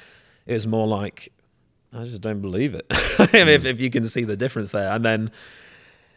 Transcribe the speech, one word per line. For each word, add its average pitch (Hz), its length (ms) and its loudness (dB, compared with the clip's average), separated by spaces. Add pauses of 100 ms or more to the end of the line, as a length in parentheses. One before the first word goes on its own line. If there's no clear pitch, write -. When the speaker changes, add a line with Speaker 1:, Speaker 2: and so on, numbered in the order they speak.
(460)
Speaker 1:
It - 80 -4
was 110 140 -2
more 110 200 0
like, 104 440 -6 (640)
"I 117 120 -12
just 117 160 -12
don't 104 200 -6
believe 101 340 -2
it." - 140 -10
<laughs> - 60 -2 (240)
If, 202 100 6 (340)
Speaker 2:
Mm. - 20 -4
Speaker 1:
if 127 160 -4
you 131 80 0
can 120 160 0
see 120 180 -2
the 107 140 -4
difference 113 340 -4
there. 101 200 -2
And 113 120 -2
then 110 280 0 (840)